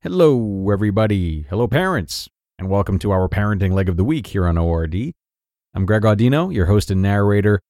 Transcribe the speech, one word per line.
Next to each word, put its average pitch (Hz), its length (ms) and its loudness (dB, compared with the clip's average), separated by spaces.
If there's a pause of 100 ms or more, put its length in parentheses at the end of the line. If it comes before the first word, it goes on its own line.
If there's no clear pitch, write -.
Hello, 123 680 2
everybody. 98 760 0
Hello, 113 180 -2
parents, 151 640 -4 (300)
and 95 100 -8
welcome 98 300 0
to 104 140 -2
our 92 180 0
parenting 101 420 0
leg 95 160 0
of 87 80 -2
the 92 80 0
week 160 220 -2
here 92 200 -2
on 85 120 0
O 82 120 0
R 82 160 -2
D. 104 280 -6 (580)
I'm 95 140 -2
Greg 107 160 2
Audino, 123 500 2
your 92 140 0
host 101 240 2
and 95 100 0
narrator 101 680 2